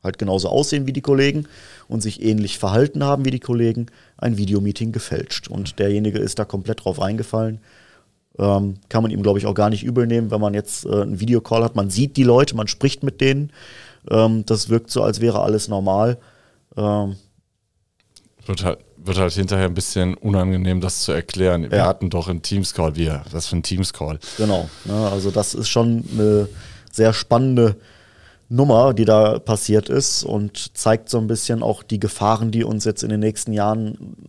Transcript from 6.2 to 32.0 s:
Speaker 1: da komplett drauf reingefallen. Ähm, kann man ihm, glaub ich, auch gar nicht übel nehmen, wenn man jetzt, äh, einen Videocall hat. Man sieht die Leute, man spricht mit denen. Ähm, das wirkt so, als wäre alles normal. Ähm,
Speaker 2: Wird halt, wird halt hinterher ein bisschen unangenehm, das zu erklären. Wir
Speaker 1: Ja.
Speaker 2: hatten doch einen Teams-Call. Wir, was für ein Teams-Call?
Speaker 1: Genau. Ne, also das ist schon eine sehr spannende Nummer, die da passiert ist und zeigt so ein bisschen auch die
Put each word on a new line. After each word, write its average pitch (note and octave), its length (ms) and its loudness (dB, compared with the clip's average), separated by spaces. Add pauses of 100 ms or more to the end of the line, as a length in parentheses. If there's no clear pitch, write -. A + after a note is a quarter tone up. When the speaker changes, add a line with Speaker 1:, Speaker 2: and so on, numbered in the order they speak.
Speaker 1:
da G#2+ 60 -2
komplett G2+ 400 -8
drauf F#2 160 -2
reingefallen. A2 600 -4 (800)
Ähm, G2 380 2 (120)
kann A2+ 140 0
man A2 80 0
ihm, G2+ 120 -2
glaub G2+ 140 4
ich, G2 100 -2
auch G#2 80 -2
gar G#2 140 2
nicht G#2+ 160 -2
übel A#2+ 220 0
nehmen, A#2 240 0
wenn G#2+ 100 -2
man G2+ 140 0
jetzt, - 320 -6
äh, G#2 160 0
einen G2+ 180 -4
Videocall A2+ 420 2
hat. A#2 140 -2
Man G2 140 -2
sieht B2 260 -2
die C3+ 80 4
Leute, B2 320 6
man G#2+ 100 -4
spricht - 360 -2
mit C3+ 180 -6
denen. C#3 320 0 (580)
Ähm, A2 360 4
das A2 240 -2
wirkt A2+ 200 0
so, A#2 120 0
als G#2 180 0
wäre A2 220 2
alles G#2+ 260 0
normal. G2+ 500 0 (580)
Ähm, G#2 400 -2 (1300)
Speaker 2:
Wird F#2 180 -4
halt, F2 140 -2 (180)
wird F#2 220 -4
halt F2+ 160 2
hinterher F#2+ 320 0
ein F2 80 -2
bisschen F2+ 400 -2
unangenehm, F#2 680 0
das F#2 220 -4
zu - 100 -2
erklären. F2 580 0
Wir - 80 2
Speaker 1:
Ja. F2 80 4
Speaker 2:
hatten F#2+ 220 0
doch E2+ 180 -4
einen F2 140 -4
Teams-Call. F2 560 -2
Wir, D2+ 340 -2
was E2 180 -6
für - 80 -4
ein E2+ 60 -2
Teams-Call? D#2 560 -6 (200)
Speaker 1:
Genau. F#2+ 300 0 (180)
Ne, G2+ 80 -4 (160)
also G2 200 -2
das G2+ 220 -2
ist - 160 -4
schon A#2 360 2 (100)
eine G#2 340 2 (420)
sehr A2 220 4
spannende A#2+ 640 2 (720)
Nummer, B2+ 460 6
die A2 100 2
da G#2+ 360 6
passiert G#2+ 500 0
ist - 340 -2
und - 520 -6
zeigt A2 340 0
so A#2 80 -2
ein A2 80 -2
bisschen A2+ 360 -2
auch A2 200 -4
die G#2+ 180 -4